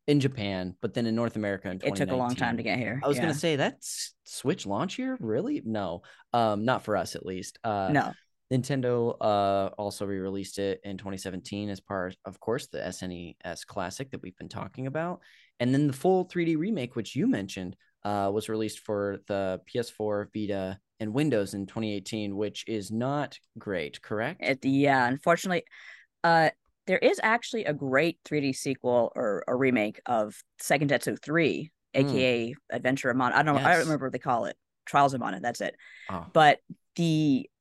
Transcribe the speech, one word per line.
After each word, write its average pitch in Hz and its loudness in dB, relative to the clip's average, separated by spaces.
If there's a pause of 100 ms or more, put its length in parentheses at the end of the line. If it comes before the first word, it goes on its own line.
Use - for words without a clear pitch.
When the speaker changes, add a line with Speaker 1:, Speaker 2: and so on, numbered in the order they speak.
Speaker 1:
in 147 6
Japan, 101 -2
but 110 -4
then 117 0
in 110 0
North 117 -2
America 101 -2
in 95 -6
Speaker 2:
It 101 0
took 135 0
a 131 0
long 127 0
time - -6
Speaker 1:
twenty 127 0
nineteen. 117 0
Speaker 2:
to 117 -4
get 110 0
here. 123 -4
Speaker 1:
I 131 0
was 143 2
gonna 165 0
Speaker 2:
Yeah. 147 0
Speaker 1:
say, 156 0
that's - -4 (100)
Switch - -4
launch 190 -2
year? 262 -4
Really? 165 0
No, 98 -4 (280)
um, 110 2
not 120 0
for 104 0
us - -2
at - -10
least. 92 -8
Uh, 101 0
Speaker 2:
No. 143 2 (400)
Speaker 1:
Nintendo, 123 0
uh, 98 2
also 101 -4
re-released 95 -4
it 98 -2
in 98 -10
twenty 98 -8
seventeen 98 -8
as 95 -8
part, 92 -6
of 98 -14
course, - -4
the - -8
S 90 -8
N 92 -6
E 87 -12
S 85 -10
Classic 92 -8
that - -10
we've 92 -14
been 85 -14
talking 101 -10
about. 160 -6 (380)
And 123 2
then 147 4
the 131 2
full 185 2
three 180 -2
D 165 2
remake, 151 -4
which 113 -6
you 147 2
mentioned, 95 -2 (280)
uh, 101 0
was 107 -2
released 110 -4
for 101 -4
the 95 -2
P - -4
S 113 -4
four, 104 -4
Vita, 98 -4 (220)
and 107 -6
Windows 117 0
in 98 -4
twenty 107 -4
eighteen, 101 -6
which 101 -4
is 107 -6
not 131 -4 (180)
great, 85 -4
correct? 117 -4
Speaker 2:
It, 131 -2
yeah, 135 4
unfortunately, 170 0 (600)
uh, 165 6 (380)
there 185 2
is 339 4
actually 226 0
a 151 0
great 139 2
three 151 0
D 135 0
sequel 123 2
or 104 0
a 123 2
remake 123 2
of 107 0 (260)
Seiken 147 2
Densetsu 123 0
three, 151 0 (240)
Speaker 1:
Hmm. 135 4
Speaker 2:
A - 4
K 127 2 (160)
A - -4
Adventure 127 0
of 120 0
Mana. 123 2
I 143 6
don't, 147 4
I 131 2
don't 156 4
Speaker 1:
Yes. 165 4
Speaker 2:
remember 143 -2
what 127 -6
they 127 -6
call 120 0
it. - -6 (300)
Trials 143 4
of 123 -4
Mana, 110 -4
that's 117 -4
it. 92 -4 (340)
Speaker 1:
Ah. 87 -8
Speaker 2:
But 151 8 (360)
the 156 4 (120)